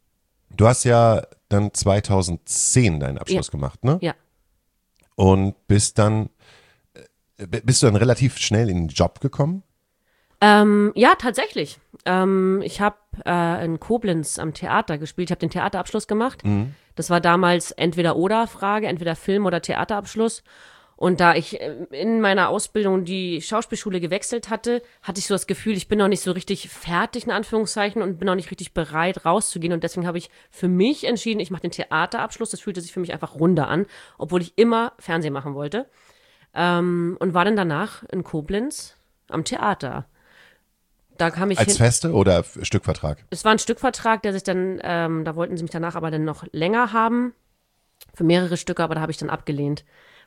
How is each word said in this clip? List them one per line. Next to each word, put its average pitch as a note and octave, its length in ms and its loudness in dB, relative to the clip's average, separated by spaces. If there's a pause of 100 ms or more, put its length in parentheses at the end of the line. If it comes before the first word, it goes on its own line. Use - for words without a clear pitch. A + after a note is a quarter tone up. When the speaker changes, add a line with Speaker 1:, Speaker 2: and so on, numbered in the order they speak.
(560)
Speaker 1:
Du G#2 120 6
hast B2 180 4
ja A#2 380 6 (260)
dann G2+ 240 2
zweitausendzehn F#2+ 1300 2
deinen C2+ 160 -4
Abschluss - 300 -4
Speaker 2:
Ja. - 40 -20
Speaker 1:
gemacht, C#2 320 -6
ne? C#3+ 180 2
Speaker 2:
Ja. E3 120 -2 (1000)
Speaker 1:
Und F#2+ 520 4
bist G#2 320 2
dann, G#2+ 300 2 (1080)
äh, G2+ 100 -14
b-, G#2+ 140 -6
bist B2 220 2
du C3+ 40 8
dann G#2 100 6
relativ B2+ 400 2
schnell A2 320 2
in F2+ 80 0
den E2 100 0
Job E2+ 320 0
gekommen? D#3 440 -2 (760)
Speaker 2:
Ähm, G#3 560 6
ja, C#4 240 6
tatsächlich. A3+ 580 -4 (280)
Ähm, F#3+ 580 2
ich - 160 -8
hab, G#3 220 0 (240)
äh, E3+ 400 0
in E3 160 -4
Koblenz G3+ 580 -2
am D#3 140 -4
Theater F3 440 -2
gespielt. D#3+ 320 -8
Ich - 40 -4
hab - 60 -4
den E3 100 -2
Theaterabschluss F3+ 580 -4
gemacht. A3+ 380 -4
Speaker 1:
Mhm. G#2 280 0 (220)
Speaker 2:
Das D#3+ 140 -6
war F3 100 4
damals F3 520 2
Entweder-oder-Frage, G3 1160 0
entweder E3 300 -4
Film- G3+ 280 0
oder F3 160 0
Theaterabschluss. A3 800 -4 (540)
Und F3+ 260 0
da E3+ 140 8
ich, - 260 -4
äh, C3 300 -10
in A3 280 -2
meiner G3 300 2
Ausbildung F#3+ 560 0
die F3+ 360 -6
Schauspielschule G#3+ 600 -4
gewechselt G3 480 -6
hatte, A#3+ 320 -4 (200)
hatte F#3+ 180 -8
ich - 80 -6
so G3+ 60 -2
das F#3 140 -2
Gefühl, G#3 300 -2
ich E3+ 100 -6
bin G#3+ 120 0
noch G3 100 4
nicht G3 120 0
so F#3 120 -2
richtig F#3 340 -8
fertig, F#3+ 580 -4
in A#3+ 60 -4
Anführungszeichen, G#3 680 -2
und F3+ 160 -4
bin F3+ 80 -6
noch F#3+ 100 2
nicht F#3+ 160 -6
richtig - 220 -14
bereit, E3 520 -2
rauszugehen. E3+ 460 0
Und E3+ 140 -2
deswegen E3+ 220 -4
habe F3 100 -4
ich - 120 -10 (220)
für - 160 -4
mich F#3+ 380 2
entschieden, A3 340 -2
ich F3+ 120 -6
mach F3 100 -8
den F3 100 -6
Theaterabschluss. F3 800 -4
Das F#3 100 -10
fühlte F#3 220 -8
sich E3+ 100 -16
für - 80 -6
mich F3 140 -4
einfach - 220 -10
runder D#3 340 4
an, F#3 160 0 (320)
obwohl F3 240 -2
ich E3 160 -6
immer A#3 420 2
Fernsehen E3 340 -4
machen C#3 200 -8
wollte. D3 320 -6 (680)
Ähm, F3 680 0
und F3+ 120 0
war F3 120 2
dann G#3+ 120 2
danach F3 540 -4
in F#3 140 -4
Koblenz G3 680 -6 (340)
am D#3+ 160 -6
Theater. D3 600 -4 (1120)
Da E3 140 0
kam F#3 200 -2
ich F3+ 80 0
Speaker 1:
Als - 100 2
Speaker 2:
hin G3+ 80 0
Speaker 1:
Feste A#2+ 360 2
oder F#2 260 6
F-, - 240 -6
Stückvertrag? - 640 -4
Speaker 2:
Es - 160 -10
war G#3+ 80 6
ein G#3+ 60 4
Stückvertrag, A#3 640 -2
der G#3 120 -2
sich F#3+ 100 -6
dann, F#3 400 -2
ähm, E3 420 -2
da D#3+ 100 -6
wollten F3 220 -4
sie D#3+ 60 -6
mich E3 80 -8
danach E3+ 240 -6
aber D#3+ 160 -4
dann D#3 140 -2
noch D#3 280 -6
länger G3+ 400 0
haben, A#3 400 0 (800)
für - 100 -4
mehrere F3 340 2
Stücke, E3+ 260 -4
aber D#3+ 120 -2
da D#3 60 -4
habe D#3 100 -4
ich D3+ 60 -12
dann D3+ 120 -8
abgelehnt, C#3+ 540 -4 (440)